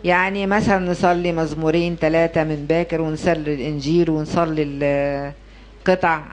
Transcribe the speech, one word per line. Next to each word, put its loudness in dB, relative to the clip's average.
يعني 0
مثلًا 2
نصلي 2
مزمورين 0
ثلاثة 2
من -4
باكر، 0
ونصلي -2
الإنجيل، 0
ونصلي 0
القطع -2